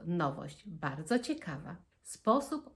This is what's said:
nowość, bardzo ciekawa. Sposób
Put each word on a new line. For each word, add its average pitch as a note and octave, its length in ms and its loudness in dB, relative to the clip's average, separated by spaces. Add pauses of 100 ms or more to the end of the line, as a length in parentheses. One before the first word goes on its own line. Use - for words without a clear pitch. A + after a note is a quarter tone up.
nowość, D#3 640 -2
bardzo D#3 500 0
ciekawa. F3 580 -4 (260)
Sposób - 720 2